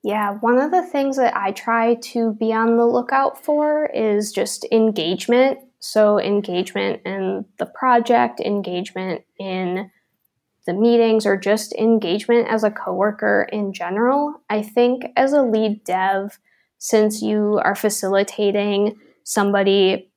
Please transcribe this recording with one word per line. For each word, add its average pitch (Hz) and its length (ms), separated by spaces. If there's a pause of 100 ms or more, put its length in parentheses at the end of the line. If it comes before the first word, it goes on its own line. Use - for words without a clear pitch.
Yeah, 208 360
one 233 180
of 302 140
the 359 120
things 277 340
that 247 180
I 196 160
try 233 440
to 233 380
be 220 200
on 226 240
the 233 80
lookout 247 580
for 302 500
is 214 380
just - 400
engagement. 220 880 (200)
So 208 380
engagement 196 880
in 190 380 (160)
the - 60
project, 240 760
engagement 185 840 (140)
in 185 540 (760)
the 180 80
meetings, 226 520
or 196 100
just 208 400
engagement 220 720
as 220 160
a 214 80
coworker 202 800
in 202 220
general. 247 760
I 214 120
think 247 440 (120)
as 269 160
a 285 80
lead 220 420
dev, 196 560 (380)
since 214 440
you 214 420
are 202 120
facilitating 202 1200 (260)
somebody 196 920